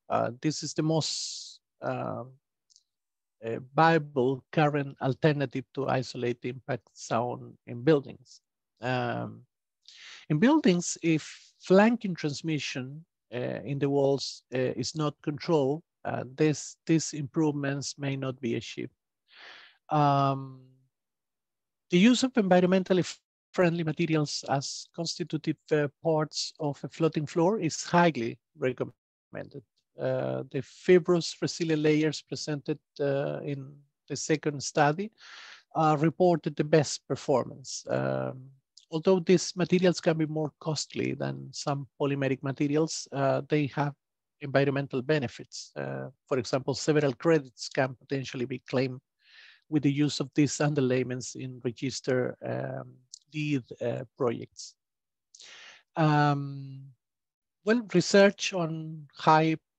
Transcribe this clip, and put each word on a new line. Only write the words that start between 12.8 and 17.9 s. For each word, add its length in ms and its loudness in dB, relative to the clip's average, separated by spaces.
uh, 300 -6
in 160 -6
the 100 2
walls, 540 0
uh, 40 -2
is 380 -2
not 280 -2
controlled, 580 0
uh, 180 -4
this, 500 0
these 280 2
improvements 840 -2